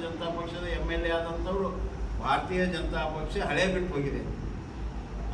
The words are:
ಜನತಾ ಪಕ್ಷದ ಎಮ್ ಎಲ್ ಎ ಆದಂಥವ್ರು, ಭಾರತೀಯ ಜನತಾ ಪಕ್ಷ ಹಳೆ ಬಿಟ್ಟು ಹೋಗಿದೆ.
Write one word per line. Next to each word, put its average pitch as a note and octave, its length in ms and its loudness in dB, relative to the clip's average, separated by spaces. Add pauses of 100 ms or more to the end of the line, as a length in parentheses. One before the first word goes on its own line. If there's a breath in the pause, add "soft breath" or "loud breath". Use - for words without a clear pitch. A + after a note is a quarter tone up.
ಜನತಾ E3 240 -4 (120)
ಪಕ್ಷದ E3+ 260 -4
ಎಮ್ E3+ 280 0
ಎಲ್ E3+ 140 2
ಎ E3 40 2
ಆದಂಥವ್ರು, E3+ 580 2 (540)
ಭಾರತೀಯ D3+ 440 2
ಜನತಾ E3 380 0 (120)
ಪಕ್ಷ D3+ 200 -2
ಹಳೆ F3+ 380 4
ಬಿಟ್ಟು F3 200 2
ಹೋಗಿದೆ. C#3 280 0 (1120)